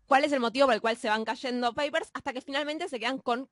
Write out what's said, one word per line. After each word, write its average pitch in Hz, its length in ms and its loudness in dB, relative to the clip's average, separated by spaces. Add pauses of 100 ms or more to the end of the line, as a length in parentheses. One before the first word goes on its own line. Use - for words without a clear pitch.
¿cuál 277 200 4
es 294 60 2
el 277 80 4
motivo 240 280 4
por 233 80 6
el 196 60 -4
cual 226 140 0
se 226 140 -4
van 220 160 0
cayendo 240 480 -2
papers? 294 400 -2
Hasta 262 180 -8
que 240 100 -8
finalmente 302 460 -4
se 254 120 -8
quedan 247 180 -4
con 254 340 -4